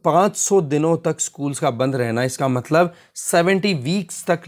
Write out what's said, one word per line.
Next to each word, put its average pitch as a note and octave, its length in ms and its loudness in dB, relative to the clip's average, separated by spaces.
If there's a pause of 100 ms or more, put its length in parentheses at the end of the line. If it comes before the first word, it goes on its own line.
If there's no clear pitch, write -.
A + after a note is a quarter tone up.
पाँच F3+ 320 2
सौ G3 240 2
दिनों D3+ 360 0
तक D#3+ 240 -4
स्कूल्स C#3+ 380 -6
का D3 120 0
बंद C3 260 -2
रहना, A#2+ 280 0
इसका C3 240 -2
मतलब D#3 460 0 (200)
सेवेंटी F#3 600 2
वीक्स E3 500 -4
तक E3+ 240 0